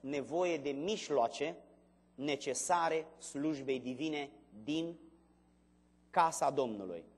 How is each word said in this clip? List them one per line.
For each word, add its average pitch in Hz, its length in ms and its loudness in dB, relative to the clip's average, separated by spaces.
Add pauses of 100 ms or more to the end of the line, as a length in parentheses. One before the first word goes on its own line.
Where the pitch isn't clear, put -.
nevoie 147 560 0
de 143 140 -2
mijloace 147 840 0 (580)
necesare 151 920 0 (120)
slujbei 135 640 -2
divine 139 500 -4 (340)
din 165 300 -2 (1160)
casa 160 400 4
Domnului 101 540 0 (140)